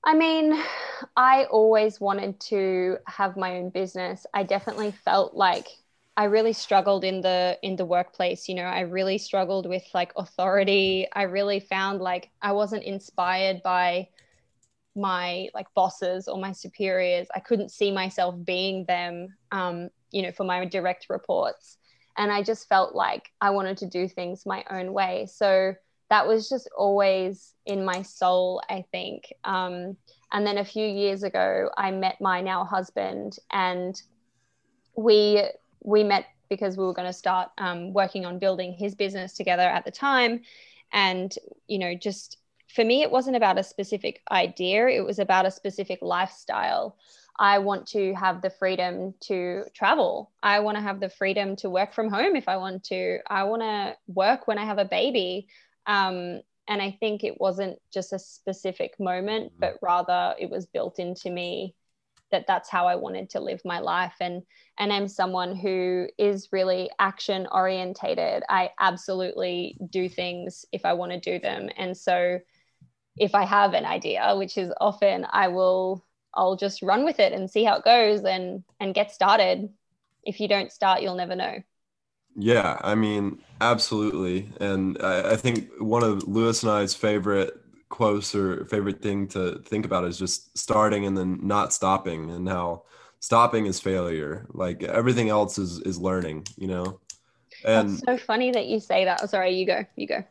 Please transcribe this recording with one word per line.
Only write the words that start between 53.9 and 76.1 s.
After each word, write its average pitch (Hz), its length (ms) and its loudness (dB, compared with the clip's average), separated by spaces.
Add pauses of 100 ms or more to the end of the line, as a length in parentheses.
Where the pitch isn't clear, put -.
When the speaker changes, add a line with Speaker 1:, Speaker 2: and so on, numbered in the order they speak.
Speaker 1:
work 202 400 2
when 208 120 0
I 214 60 -4
have 208 140 -2
a 202 60 2
baby. 196 640 -2 (380)
Um, 185 540 -2 (280)
and 202 140 -2
I 196 160 -6
think 208 240 -4
it - 180 -6
wasn't 190 380 -2 (140)
just 190 200 -6
a 190 60 -6
specific - 800 -8
moment, 196 540 -4
Speaker 2:
Mm-hmm. - 80 -18
Speaker 1:
but 180 220 -2
rather 180 560 0
it - 120 -8
was 180 160 -8
built - 320 -6
into 180 320 -8
me 180 440 -8 (580)
that 185 160 -2
that's 185 200 -2
how 180 200 2
I 180 80 2
wanted 185 340 -8
to - 100 -4
live 190 240 -6
my 175 140 -6
life. 175 420 -2
And, 180 220 -6 (360)
and 202 140 -2
I'm 202 140 0
someone 185 480 -2
who 185 540 -2 (100)
is 202 340 0
really 185 460 0
action 190 540 -2
orientated. 185 960 0
I 185 220 2 (100)
absolutely 180 960 -2 (140)
do 185 180 -2
things 180 640 -8
if 185 120 -6
I 175 100 2
wanna 175 260 -6
do 180 180 -4
them. - 380 -6
And 185 200 -6
so 180 440 0 (760)
if 202 180 0
I 202 100 6
have 202 300 4
an - 120 0
idea, 185 500 0
which 196 220 -4
is 180 220 -4
often, 196 500 2
I 196 180 4
will, 185 560 2 (300)